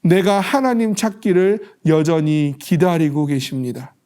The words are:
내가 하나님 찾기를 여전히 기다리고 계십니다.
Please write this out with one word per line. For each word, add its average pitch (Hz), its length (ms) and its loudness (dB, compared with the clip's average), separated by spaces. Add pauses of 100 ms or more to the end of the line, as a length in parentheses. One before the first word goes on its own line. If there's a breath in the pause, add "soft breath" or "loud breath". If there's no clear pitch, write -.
내가 190 360 2
하나님 226 560 0
찾기를 202 680 0 (260 loud breath)
여전히 156 720 2
기다리고 156 640 0
계십니다. 131 720 -6 (100)